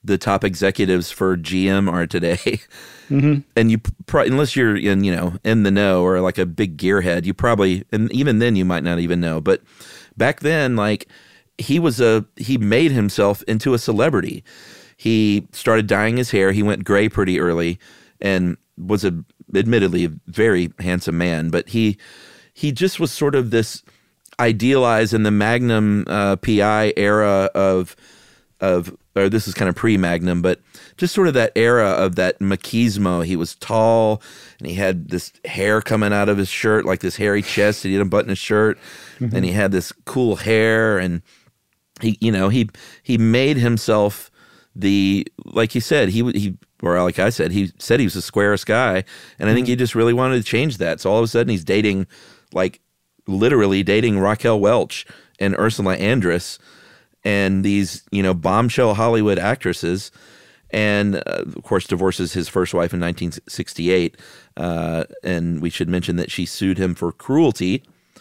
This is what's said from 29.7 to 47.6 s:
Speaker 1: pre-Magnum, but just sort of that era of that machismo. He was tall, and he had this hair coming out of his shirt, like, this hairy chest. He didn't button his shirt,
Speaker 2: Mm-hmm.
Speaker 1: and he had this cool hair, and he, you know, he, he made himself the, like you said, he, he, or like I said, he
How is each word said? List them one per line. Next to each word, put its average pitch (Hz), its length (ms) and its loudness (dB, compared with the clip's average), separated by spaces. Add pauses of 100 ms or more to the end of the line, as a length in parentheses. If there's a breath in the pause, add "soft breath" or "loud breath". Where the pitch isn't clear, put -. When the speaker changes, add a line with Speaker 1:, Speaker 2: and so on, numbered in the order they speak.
Speaker 1:
pre-Magnum, 90 640 0
but 90 180 0 (380 loud breath)
just 180 180 -4
sort 185 140 2
of 143 60 2
that 117 200 2
era 113 360 4
of 92 260 0
that 90 220 0
machismo. 98 880 0
He 90 100 -2
was 85 200 -6
tall, 110 640 2 (360 loud breath)
and - 80 -14
he 82 80 -10
had 92 360 -2
this 87 240 -6 (100)
hair 104 380 -2
coming 104 320 0
out 101 160 2
of 101 80 2
his 95 100 -2
shirt, 107 380 0
like, 92 140 -2
this 90 160 -6
hairy 104 260 0
chest. 104 400 0
He 95 100 -4
didn't 98 160 0
button 98 220 0
his 95 80 -4
shirt, 107 400 0 (400 loud breath)
Speaker 2:
Mm-hmm. 120 180 -4
Speaker 1:
and - 80 0
he 90 80 -2
had 98 180 0
this 92 220 -2 (140)
cool 117 300 0
hair, 110 600 2
and 87 220 -4 (800 soft breath)
he, 110 220 -2
you 113 100 2
know, 95 160 0
he, 117 220 0 (320 loud breath)
he 120 160 0
made 127 400 2
himself 110 720 0 (440 soft breath)
the, 98 520 0 (180)
like 110 300 -2
you 117 80 0
said, 135 260 2
he, 110 140 0 (100)
he, 101 240 -4 (260)
or 87 200 2
like 90 160 0
I 95 100 2
said, 82 220 -2
he 95 280 0